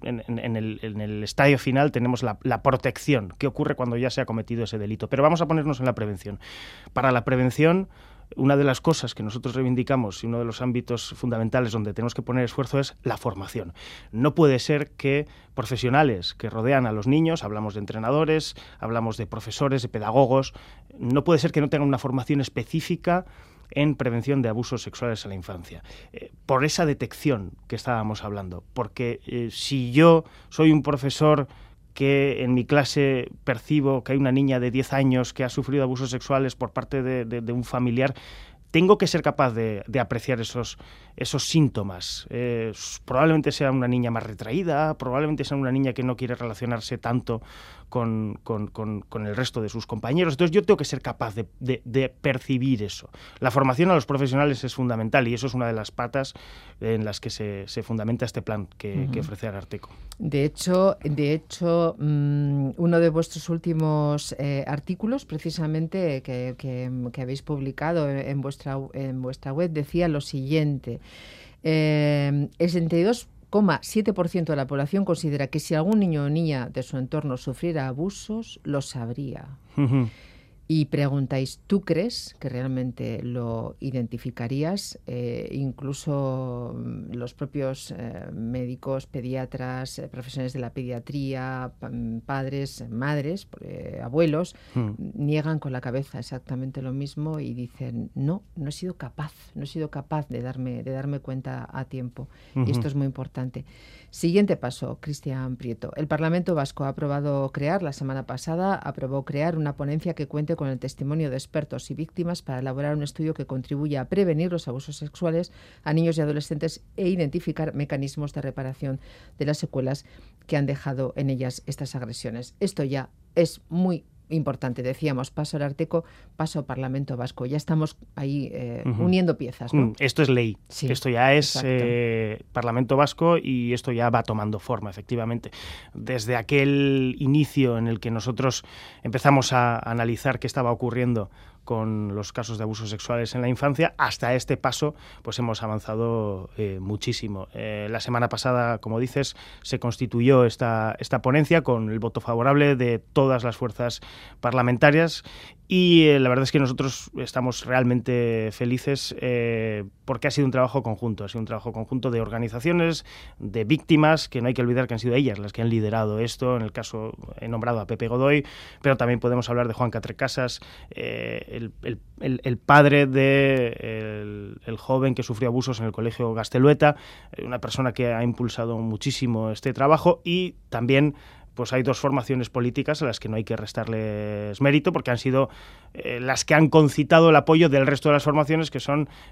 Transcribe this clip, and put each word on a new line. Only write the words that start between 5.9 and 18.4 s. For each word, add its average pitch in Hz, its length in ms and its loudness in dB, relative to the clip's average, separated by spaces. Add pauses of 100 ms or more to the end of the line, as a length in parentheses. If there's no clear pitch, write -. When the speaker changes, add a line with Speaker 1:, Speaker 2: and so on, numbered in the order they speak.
Speaker 1:
prevención. 104 440 -6 (540)
Para 131 180 6
la 123 140 4
prevención, 143 640 4 (480)
una 139 180 6
de 143 80 6
las 131 160 2
cosas 151 340 0
que - 80 -8
nosotros 113 320 -6
reivindicamos 127 720 0
y 113 40 -6
uno 117 120 -2
de 120 60 -2
los 113 160 -6
ámbitos 120 480 -2
fundamentales 113 640 -2
donde 107 200 -4
tenemos 117 200 -4
que - 80 -6
poner 123 240 0
esfuerzo 135 340 -2
es 139 240 -2
la 113 140 -2
formación. 95 560 -6 (400)
No 127 200 2
puede 143 260 6
ser 147 320 -2
que 139 360 -2 (280)
profesionales 123 800 2
que - 160 -8
rodean 123 360 2
a 110 80 0
los 107 120 -2
niños, 160 380 4
hablamos 107 300 -4
de 104 80 -6
entrenadores, 147 720 0 (240)